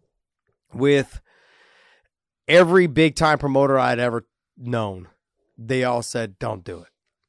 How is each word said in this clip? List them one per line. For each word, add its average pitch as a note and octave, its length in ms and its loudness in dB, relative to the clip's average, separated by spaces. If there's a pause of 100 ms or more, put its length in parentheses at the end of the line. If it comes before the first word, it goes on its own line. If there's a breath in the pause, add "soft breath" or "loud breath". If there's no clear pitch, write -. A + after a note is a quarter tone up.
(720)
with C#3 480 0 (1300 soft breath)
every F3 400 6
big D#3 280 2
time D#3 240 2
promoter C#3 400 0
I B2 120 0
had A#2+ 80 -2
ever A#2 260 -4 (320)
known, G#2+ 500 -8 (500)
they B2 280 -4
all A#2+ 160 -2
said, A2+ 380 -10
"Don't G#2+ 260 -8
do F2 160 -14
it." E2 60 -20 (420)